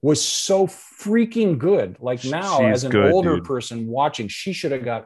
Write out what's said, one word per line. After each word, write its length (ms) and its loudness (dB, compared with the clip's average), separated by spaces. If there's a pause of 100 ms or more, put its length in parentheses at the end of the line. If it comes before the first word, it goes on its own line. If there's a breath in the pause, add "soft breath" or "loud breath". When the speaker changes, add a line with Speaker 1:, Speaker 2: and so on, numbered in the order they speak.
Speaker 1:
was 240 2
so 420 0
freaking 920 0
good. 420 0
Like, 200 -4
Speaker 2:
Sh-, 100 -6
Speaker 1:
now, 280 0
Speaker 2:
she's 80 4
Speaker 1:
as 180 2
an 80 -2
Speaker 2:
good, 200 6
Speaker 1:
older 240 2
Speaker 2:
dude. 80 -6
Speaker 1:
person 420 -6
watching, 420 -2
she 260 -8
should 180 -4
have 120 -6
got 200 -6